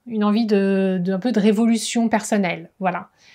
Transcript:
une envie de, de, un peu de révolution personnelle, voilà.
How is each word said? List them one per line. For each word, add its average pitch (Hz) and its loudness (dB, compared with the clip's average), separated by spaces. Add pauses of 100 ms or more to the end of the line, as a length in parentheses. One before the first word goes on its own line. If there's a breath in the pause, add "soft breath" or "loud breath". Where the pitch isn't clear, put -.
une 220 -2
envie 208 2
de, 196 2
de, 190 -2
un 190 -2
peu 240 -2
de 214 0
révolution 220 2
personnelle, 196 -2
voilà. 180 -4 (260 soft breath)